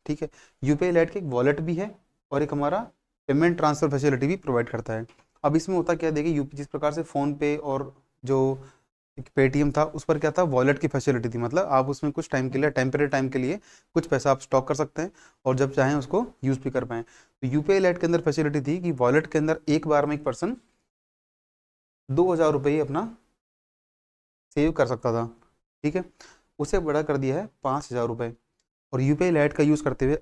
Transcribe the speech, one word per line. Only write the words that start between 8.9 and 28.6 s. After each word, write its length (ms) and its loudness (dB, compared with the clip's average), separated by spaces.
एक 120 -14
Paytm 460 2
था, 80 4
उस 200 -10
पर 140 0
क्या 120 0
था, 140 2
वॉलेट 340 2
की 100 -2
फैसिलिटी 400 0
थी, 100 -6
मतलब 300 -2
आप 200 2
उसमें 240 -4
कुछ 180 -6
टाइम 200 -2
के 80 -2
लिए, 120 2
टेम्परेरी 400 0
टाइम 180 0
के 100 -2
लिए 200 -2
कुछ 100 0
पैसा 240 0
आप 100 2
स्टॉक 280 0
कर 60 0
सकते 280 -4
हैं 80 -6
और 100 2
जब 180 0
चाहें 200 2
उसको 300 -2
यूज़ 160 0
भी 100 -6
कर 140 -2
पाएँ। 180 -8
तो 460 -10
यूपीआई 300 2
लाइट 200 2
के 80 0
अंदर 140 2
फैसिलिटी 420 0
थी 180 -2
कि 140 -2
वॉलेट 320 2
के 120 -2
अंदर 300 0
एक 200 0
बार 180 2
में 100 -2
एक 80 -10
पर्सन 320 -4
दो 240 2
हज़ार 200 4
रुपये 200 0
ही 80 2
अपना 260 -4
सेव 160 2
कर 140 2
सकता 260 -2
था, 140 -2
ठीक 120 -2
है, 80 -4
उसे 220 -2
बढ़ा 220 0
कर 160 -2
दिया 180 0
है 120 -6
पाँच 300 -4
हज़ार 140 -2
रुपये। 280 -6